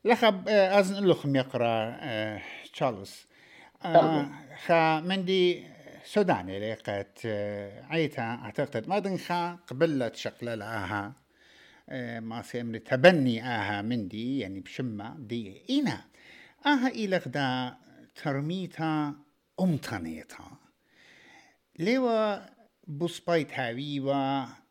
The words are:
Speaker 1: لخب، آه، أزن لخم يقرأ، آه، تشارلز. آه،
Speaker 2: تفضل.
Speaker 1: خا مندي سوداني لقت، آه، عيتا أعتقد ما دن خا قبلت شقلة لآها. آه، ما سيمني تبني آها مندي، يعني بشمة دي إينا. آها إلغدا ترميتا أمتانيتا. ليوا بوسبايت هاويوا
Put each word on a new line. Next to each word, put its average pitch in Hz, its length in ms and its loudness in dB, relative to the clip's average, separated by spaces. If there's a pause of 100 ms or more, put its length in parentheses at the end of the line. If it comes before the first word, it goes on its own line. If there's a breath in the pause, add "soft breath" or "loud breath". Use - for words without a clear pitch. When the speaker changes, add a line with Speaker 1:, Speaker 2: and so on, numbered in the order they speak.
Speaker 1:
لخب، 214 420 4
آه، 202 320 6
أزن 196 260 2
لخم 147 300 4
يقرأ، 117 640 2
آه، 107 420 -4 (320 loud breath)
تشارلز. 107 540 -4 (560 loud breath)
آه، 170 100 -4
Speaker 2:
تفضل. 156 360 6 (360)
Speaker 1:
خا 160 340 4
مندي 180 640 2 (400)
سوداني 104 680 0
لقت، 101 540 -6
آه، 104 600 -4
عيتا 151 360 -2
أعتقد 117 680 -4
ما 202 100 2
دن 185 180 -2
خا 175 380 -4 (120)
قبلت 131 480 0
شقلة 117 400 -8
لآها. 104 580 -6 (760 soft breath)
آه، 120 300 -8
ما 113 220 -8
سيمني 117 380 -6
تبني 131 640 6
آها 104 380 -2
مندي، 117 580 -4
يعني 95 200 -6
بشمة 113 600 -8
دي 110 500 -8
إينا. 254 320 0 (640 loud breath)
آها 269 220 4
إلغدا 139 920 -2 (380)
ترميتا 156 1000 -2 (440)
أمتانيتا. 90 840 -2 (1400 soft breath)
ليوا 220 580 2 (500)
بوسبايت 165 720 -2
هاويوا 135 840 -2 (260)